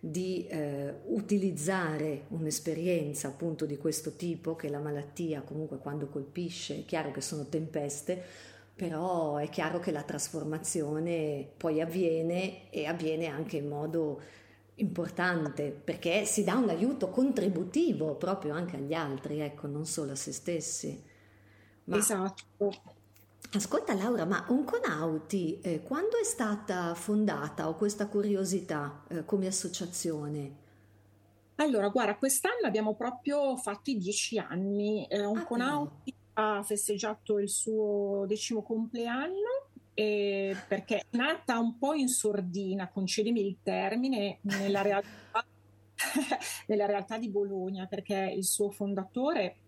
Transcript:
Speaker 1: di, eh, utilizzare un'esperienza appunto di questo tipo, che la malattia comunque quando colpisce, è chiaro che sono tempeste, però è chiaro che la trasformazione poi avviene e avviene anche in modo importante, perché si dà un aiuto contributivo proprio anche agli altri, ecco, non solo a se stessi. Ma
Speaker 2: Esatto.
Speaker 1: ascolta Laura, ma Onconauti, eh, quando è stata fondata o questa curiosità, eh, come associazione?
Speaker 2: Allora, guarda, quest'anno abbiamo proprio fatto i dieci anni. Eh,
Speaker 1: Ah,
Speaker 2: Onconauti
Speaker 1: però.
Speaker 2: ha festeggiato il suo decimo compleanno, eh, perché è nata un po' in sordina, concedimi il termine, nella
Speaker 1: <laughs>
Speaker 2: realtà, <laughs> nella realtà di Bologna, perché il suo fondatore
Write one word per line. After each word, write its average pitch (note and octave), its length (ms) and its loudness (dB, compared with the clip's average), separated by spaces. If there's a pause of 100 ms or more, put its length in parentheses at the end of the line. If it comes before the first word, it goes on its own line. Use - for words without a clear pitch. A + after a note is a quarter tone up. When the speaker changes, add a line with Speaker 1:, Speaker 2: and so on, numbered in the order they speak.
Speaker 1:
di, F3+ 480 -2
eh, C#3+ 440 -2 (140)
utilizzare F3 1200 2
un'esperienza D#3 1000 0
appunto D#3+ 360 -2
di C#3+ 120 -2
questo D3+ 400 -2
tipo, E3 400 -4
che D#3 100 -6
la C#3+ 120 -2
malattia D3 640 -4
comunque D3+ 360 -6
quando C#3+ 300 -4
colpisce, D3+ 720 -6
è - 60 -10
chiaro D#3 260 -2
che C3+ 100 -4
sono D3 260 -4
tempeste, D#3 1000 -4 (320)
però D#3+ 560 0
è D3 140 0
chiaro E3 300 0
che F3 120 -2
la D3 120 -2
trasformazione D3+ 1400 -2 (120)
poi D#3 240 2
avviene E3+ 880 0
e D#3 160 -2
avviene D#3+ 400 0
anche D#3 320 -4
in D3 100 -2
modo D3+ 540 -2 (540)
importante, E3 960 0
perché F3 520 0
si G#3 220 2
dà F#3 100 2
un A#3+ 140 4
aiuto F#3+ 400 2
contributivo F#3 1040 2
proprio F3 380 -2
anche F3 240 -4
agli C#3 160 -2
altri, D3 480 -2
ecco, D3 260 -6
non D3 180 -4
solo D3 280 -4
a - 20 -6
se C#3 160 -6
stessi. - 720 -4 (840)
Ma F#3 120 2
Speaker 2:
Esatto. G3 720 0 (800)
Speaker 1:
ascolta C#4 440 0
Laura, G3+ 280 2
ma F3+ 240 0
Onconauti, F3 1120 2
eh, E3 240 0
quando G4 340 0
è A4+ 60 4
stata G3+ 720 0
fondata E3+ 720 0
o D#3+ 80 0
questa G#3 320 0
curiosità, F#3+ 1040 0
eh, E3+ 160 -4
come F#3+ 220 2
associazione? D#3 1080 -4 (1000)
Speaker 2:
Allora, A#3 340 4
guarda, G#3 260 4
quest'anno F#4 500 2
abbiamo G#3+ 300 2
proprio C4 600 0
fatto G#3 320 -4
i C4 80 2
dieci G3+ 400 0
anni. G3+ 680 0
Eh, G3+ 160 0
Speaker 1:
Ah, G3+ 60 0
Speaker 2:
Onconauti C#4 840 -2 (200)
Speaker 1:
però. G#3+ 260 4
Speaker 2:
ha G3+ 40 -6
festeggiato G#3 760 0
il G3+ 100 0
suo G3+ 800 2
decimo G#3+ 360 0
compleanno, C4 1040 -2 (260)
eh, G3+ 640 2 (120)
perché G3+ 320 0
è - 180 -4
nata B3+ 420 2
un A#3 180 0
po' C#4 160 2
in C#4 140 2
sordina, G3 800 0
concedimi G3+ 580 2
il G3 160 -2
termine, G3+ 840 0
nella G3 380 2
Speaker 1:
<laughs> - 0 -
Speaker 2:
realtà, G3+ 600 0 (540)
<laughs> - 720 0
nella G#3 180 6
realtà G3+ 320 2
di A3+ 120 -2
Bologna, F#3+ 580 0
perché G3 460 0
il F#3+ 120 0
suo G3+ 260 2
fondatore G3+ 840 0 (120)